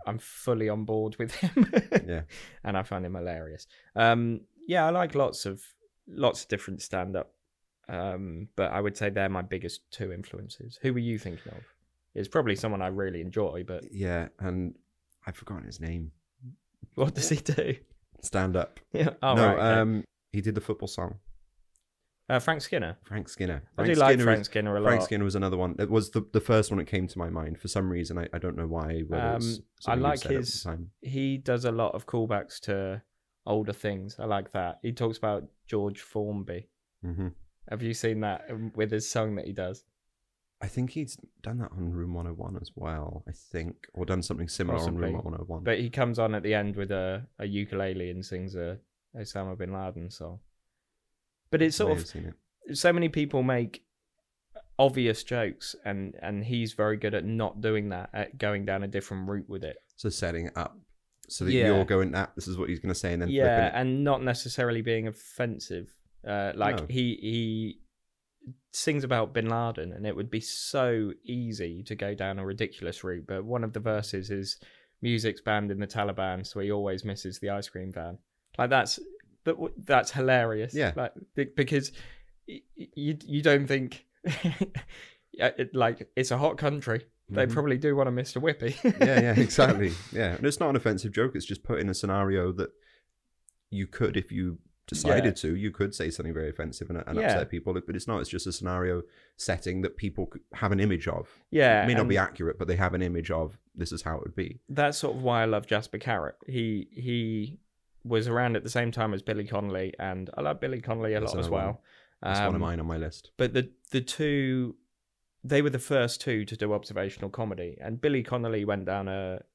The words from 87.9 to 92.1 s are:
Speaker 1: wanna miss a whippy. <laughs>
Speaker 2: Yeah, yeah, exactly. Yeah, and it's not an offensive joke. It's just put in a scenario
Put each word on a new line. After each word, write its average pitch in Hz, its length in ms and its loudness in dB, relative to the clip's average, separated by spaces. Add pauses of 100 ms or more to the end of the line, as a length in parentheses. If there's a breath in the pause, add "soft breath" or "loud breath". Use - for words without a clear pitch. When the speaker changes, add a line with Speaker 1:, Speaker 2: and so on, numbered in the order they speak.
Speaker 1:
wanna 135 160 4
miss 127 240 -2
a 131 40 -2
whippy. 139 440 0
<laughs> 226 160 6
Speaker 2:
Yeah, 135 220 8
yeah, 120 180 8
exactly. 107 540 6 (180)
Yeah, 92 240 2
and - 100 0
it's 143 140 2
not 160 100 4
an 135 60 4
offensive 107 380 2
joke. 127 220 2
It's - 100 -4
just - 180 -6
put 98 160 0
in 98 100 2
a 92 40 2
scenario 95 600 2